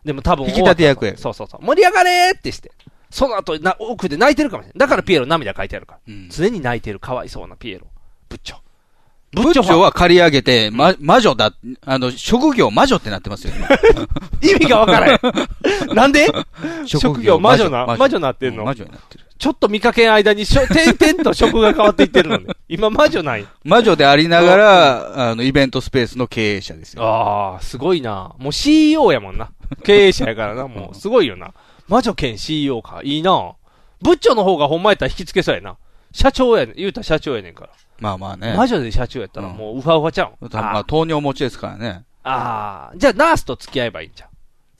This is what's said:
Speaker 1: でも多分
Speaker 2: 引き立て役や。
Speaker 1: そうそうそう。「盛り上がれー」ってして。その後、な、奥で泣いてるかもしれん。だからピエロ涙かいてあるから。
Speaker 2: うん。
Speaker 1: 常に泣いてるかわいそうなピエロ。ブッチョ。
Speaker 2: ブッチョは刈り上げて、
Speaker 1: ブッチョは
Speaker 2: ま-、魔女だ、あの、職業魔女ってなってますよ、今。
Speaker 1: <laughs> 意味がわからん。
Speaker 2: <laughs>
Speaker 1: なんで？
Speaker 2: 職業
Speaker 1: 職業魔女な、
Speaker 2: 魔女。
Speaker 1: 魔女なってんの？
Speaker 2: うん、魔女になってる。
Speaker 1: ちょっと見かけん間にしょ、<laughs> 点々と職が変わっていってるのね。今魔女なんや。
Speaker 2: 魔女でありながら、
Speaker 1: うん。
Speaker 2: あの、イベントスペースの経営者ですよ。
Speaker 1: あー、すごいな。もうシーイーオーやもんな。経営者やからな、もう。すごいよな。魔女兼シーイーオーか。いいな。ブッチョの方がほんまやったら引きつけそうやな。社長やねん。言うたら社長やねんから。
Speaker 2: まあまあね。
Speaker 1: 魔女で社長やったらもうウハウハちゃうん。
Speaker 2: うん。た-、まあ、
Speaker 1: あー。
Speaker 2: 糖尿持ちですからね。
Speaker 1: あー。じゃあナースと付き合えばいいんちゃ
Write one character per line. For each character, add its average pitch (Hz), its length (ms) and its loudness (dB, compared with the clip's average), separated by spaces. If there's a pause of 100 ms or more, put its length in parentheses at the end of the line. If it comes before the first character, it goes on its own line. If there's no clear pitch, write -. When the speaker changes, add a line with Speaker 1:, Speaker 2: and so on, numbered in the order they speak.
Speaker 1:
で 147 80 -6
も 135 80 -12
多 175 160 0
分 135 100 -8
Speaker 2:
引 190 60 -6
き 180 80 -2
立 180 140 6
て 165 80 2
役 135 220 2
や。 95 120 -6
Speaker 1:
そ 127 140 -8
う - 20 -10
そ 110 100 -16
う - 80 -14
そ - 60 -20
う。 - 100 -20
「盛 320 140 4
り 370 40 6
上 359 60 2
が 381 140 2
れ 359 240 2
ー」 381 100 -4
っ - 0 -
て - 140 -10
し - 80 -18
て。 - 100 -20 (380)
そ 269 180 -2
の 226 80 -6
後、 165 240 -6
な、 185 200 -2
奥 214 280 -8
で 143 80 -10
泣 254 180 2
い - 20 -10
て 302 80 -2
る 269 60 -4
か 175 60 -10
も 110 80 -14
し - 40 -20
れ - 40 -20
ん。 - 60 -16
だ 262 100 2
か 269 80 -2
ら 185 80 -2
ピ - 120 0
エ 143 40 2
ロ 123 60 -2
涙 135 280 -4
か 98 120 -10
い - 20 -8
て - 80 -12
あ 95 60 -12
る - 40 -20
か - 100 -20
ら。 - 120 -20
Speaker 2:
う 110 40 -18
ん。 95 180 -18
Speaker 1:
常 160 200 -2
に 208 120 -8
泣 120 160 -4
い 104 40 -12
て 110 120 -10
る 95 60 -14
か 127 140 -10
わ 123 120 -8
い - 40 -18
そ 98 140 -16
う 87 60 -20
な 80 80 -20
ピ 117 140 -16
エ 90 60 -14
ロ。 - 100 -20 (420)
ブ - 80 -16
ッ - 40 -20
チ - 120 -18
ョ。 - 20 -20 (800)
Speaker 2:
ブ 202 80 -2
ッ 302 100 4
チ 277 80 4
ョ 180 160 4
は 175 160 6
刈 180 180 2
り 175 100 8
上 170 100 4
げ 139 120 2
て、 110 300 2
Speaker 1:
ブ 113 60 -6
ッ - 0 -
チ - 0 -
ョ 135 40 0
は 175 120 4
Speaker 2:
ま-、 - 20 -12 (200)
魔 254 40 6
女 180 160 2
だ、 110 160 0 (340)
あ 131 140 -2
の、 127 120 -4
職 254 440 0
業 135 160 2
魔 143 160 4
女 202 80 0
っ - 60 -2
て 110 80 -10
な 95 100 -6
っ - 20 -14
て - 80 -14
ま 98 60 -10
す - 120 -14
よ、 - 100 -4
今。 - 100 -4 (400)
Speaker 1:
<laughs> - 340 -4
意 370 140 4
味 - 140 2
が 220 100 4
わ 220 60 4
か - 160 4
ら 254 140 4
ん。 - 40 0 (360)
Speaker 2:
<laughs> 381 380 -4
Speaker 1:
な 269 140 4
ん 277 60 2
で？ 294 140 4 (580)
Speaker 2:
職 - 20 -14
業 151 120 -4
Speaker 1:
職 233 220 0
業 185 200 2
魔 233 160 4
女 196 120 2
な、 123 160 -4
Speaker 2:
魔 117 100 -2
女。 - 20 -2
Speaker 1:
魔 269 120 2
女 302 100 -2
な 131 120 -2
っ - 60 -8
て 131 120 -4
ん 117 60 -8
の？ 110 60 -10
Speaker 2:
う - 20 -8
ん、 113 40 -6
魔 135 80 -4
女 107 100 -14
に - 60 -20
な - 60 -20
っ - 20 -20 (100)
て - 80 -20
る。 - 80 -20 (120)
Speaker 1:
ち - 100 -4
ょ - 20 0
っ - 100 -4
と - 80 4
見 208 140 -4
か 233 100 2
け 233 140 4
ん 220 80 6
間 214 200 4
に 208 120 -4
し 247 120 2
ょ、 262 100 4
<laughs> - 60 -2
点 320 260 4
々 320 240 2
と 214 100 0
職 226 280 0
が 214 120 4
変 214 100 0
わ 208 60 4
っ 202 60 0
て - 80 0
い - 20 2
っ - 40 0
て 180 140 2
る - 60 -6
の 226 80 -2
ね。 - 80 -16 (240)
今 208 200 -2
魔 302 200 2
女 302 120 -4
な 139 120 -6
ん 107 80 -8
や。 101 60 -16 (160)
Speaker 2:
魔 208 200 4
女 196 140 4
で 147 80 4
あ 139 100 6
り 160 140 2
な 170 120 4
が 175 160 6
ら、 170 520 6
Speaker 1:
う - 80 -14
ん。 - 20 -2 (120)
Speaker 2:
あ 113 40 -4
の、 117 80 -4
イ 135 80 0
ベ 139 140 2
ン 123 60 -4
ト 131 100 -4
ス - 80 -10
ペ 127 140 0
ー 107 40 -4
ス 120 100 -18
の 123 100 -4
経 104 280 -4
営 92 60 -8
者 - 120 -14
で 78 120 -20
す - 80 -20
よ。 117 100 -8
Speaker 1:
あ 104 560 -2
ー、 - 40 -14
す - 140 -10
ご 160 160 -2
い 160 80 -2
な。 101 360 -10
も 131 120 -10
う - 40 -6
シ - 180 -2
ー 311 200 4
イ 320 60 0
ー 302 40 0
オ 226 100 4
ー - 20 2
や 120 60 0
も 95 140 -12
ん 101 40 -4
な。 110 140 -10 (320)
経 202 240 6
営 185 60 4
者 - 120 -6
や 113 100 -4
か 107 120 -4
ら 107 80 -8
な、 131 140 -10
も 101 240 -16
う。 - 40 -20
す 196 120 -10
ご 240 120 2
い 143 60 0
よ 95 80 -10
な。 87 180 -18 (360)
魔 240 120 2
女 214 140 -4
兼 113 220 -6
シ - 160 -8
ー 151 100 -4
イ - 80 -2
ー 123 40 -4
オ 110 60 -8
ー - 80 -18
か。 82 140 -16
い 143 160 -6
い - 20 -8
な。 151 300 0 (500)
ブ 294 120 2
ッ 320 40 4
チ - 120 0
ョ 262 60 4
の 214 100 0
方 185 120 2
が 143 120 2
ほ 160 80 0
ん 180 60 -6
ま 208 80 4
や 190 40 2
っ - 20 0
た - 80 -4
ら 131 60 -4
引 - 60 -10
き 180 80 -10
つ - 80 -14
け 180 100 0
そ 160 80 -2
う 113 40 -2
や 87 60 -8
な。 95 140 -18 (380)
社 269 180 2
長 240 260 2
や 135 80 -2
ね 110 60 -10
ん。 - 40 -20
言 185 120 -8
う - 60 -6
た 226 80 -12
ら - 20 -12
社 156 160 -2
長 139 160 -8
や 104 80 -8
ね 85 80 -20
ん - 20 -20
か - 120 -20
ら。 - 60 -20 (280)
Speaker 2:
ま 107 120 -6
あ 95 60 -8
ま 95 140 -14
あ 95 60 -14
ね。 110 180 -6
Speaker 1:
魔 226 100 2
女 240 140 0
で 117 120 -6
社 120 160 0
長 131 120 -12
や 98 80 -10
っ - 20 -20
た - 120 -14
ら 95 80 -12
も 107 240 -14
う 131 60 -10
ウ - 20 -10
ハ 160 160 2
ウ 147 40 -2
ハ 160 100 -4
ち - 80 -6
ゃ 180 60 -4
う - 20 -6
ん。 - 40 -20 (100)
Speaker 2:
う - 60 -14
ん。 - 20 -20
た-、 110 120 -8
ま 107 100 -4
あ、 107 60 -2
Speaker 1:
あ 101 60 -4
ー。 - 40 -20
Speaker 2:
糖 160 180 -2
尿 156 160 -4
持 139 120 -4
ち 135 100 -8
で 120 60 -4
す - 100 -14
か 101 80 -12
ら 98 100 -16
ね。 104 260 -12 (200)
Speaker 1:
あ 110 720 -8
ー。 - 20 -20
じ 254 100 0
ゃ - 40 2
あ - 20 0
ナ 311 200 2
ー - 40 0
ス - 60 -8
と 127 140 -10
付 - 140 -20
き 131 100 -6
合 120 40 -2
え 113 60 -6
ば 80 100 -14
い 80 40 -16
い - 20 -16
ん - 40 -20
ち - 120 -20
ゃ - 40 -20 (520)